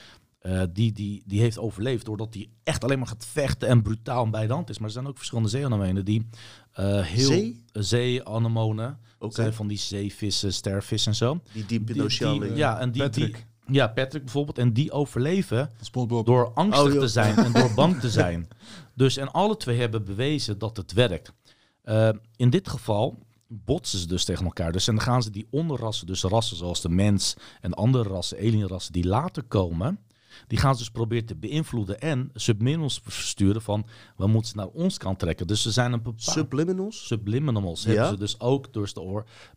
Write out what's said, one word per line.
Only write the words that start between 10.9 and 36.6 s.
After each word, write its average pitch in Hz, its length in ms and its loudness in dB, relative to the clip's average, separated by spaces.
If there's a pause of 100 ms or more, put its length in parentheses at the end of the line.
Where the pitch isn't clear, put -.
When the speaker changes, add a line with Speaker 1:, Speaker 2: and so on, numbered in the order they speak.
Speaker 1:
en 107 60 0
zo. 135 220 0 (140)
Speaker 2:
Die 107 120 -8
diep 113 140 -2
in 107 60 -2
de 113 80 -6
Speaker 1:
Die, 110 100 0
Speaker 2:
oceaan 107 280 0
Speaker 1:
die, 104 100 0
Speaker 2:
leven. 104 140 -2
Speaker 1:
ja, 139 240 2
en 123 120 0
die, 117 100 -2
Speaker 3:
Patrick. 120 440 -2 (200)
Speaker 1:
die, 135 100 -2
ja, 131 120 6
Patrick 135 360 -2
bijvoorbeeld. 139 340 -2
En 120 160 4
die 139 180 2
overleven 143 800 0 (100)
Speaker 3:
SpongeBob. 117 440 -2
Speaker 1:
door 120 280 6
angstig 151 320 6
Speaker 2:
Oh, 139 60 6
joh. 143 100 4
Speaker 1:
te 131 60 2
zijn 107 300 4
en 120 140 6
door 120 240 6
bang 160 240 6
te 120 160 0
Speaker 2:
<laughs> 110 60 6
Speaker 1:
zijn. 85 260 0 (480)
Dus, 131 220 4
en 135 140 -6
alle 202 260 2
twee 120 220 -2
hebben 113 260 0
bewezen 113 540 -2
dat 110 180 -6
het - 160 -10
werkt. 95 400 0 (480)
Eh, 110 280 2 (260)
in 123 140 4
dit 175 200 2
geval 113 480 -2 (300)
botsen 110 520 -4
ze 87 80 -4
dus 87 180 -2
tegen 92 200 -2
elkaar. 82 260 -4
Dus, 90 160 0
en 113 80 2
dan 107 80 0
gaan 123 200 2
ze 113 60 -4
die 104 200 -10
onderrassen, 120 580 -4
dus 92 160 -4
rassen 113 340 0
zoals 87 240 -4
de 90 80 -2
mens 98 440 4 (280)
en 87 120 -4
andere 117 360 2
rassen, 92 280 -6
alienrassen 101 560 0
die 87 140 2
later 139 360 0
komen, 92 560 0 (480)
die 110 100 0
gaan 135 160 4
ze 123 60 -2
dus 113 120 -10
proberen 117 340 -2
te 110 100 -8
beïnvloeden 107 640 -4
en 131 340 -2
subliminals 120 720 0
versturen - 580 0
van, 107 240 -2 (300)
we 95 120 0
moeten 110 240 4
ze 104 60 -8
naar 98 100 -4
ons 175 300 -2
kant 95 220 -4
trekken. 82 280 -2
Dus 101 140 0
ze 113 100 0
zijn 123 220 2
een 117 80 -2
bepaal- 113 320 -6
Speaker 2:
Subliminals? 180 760 -2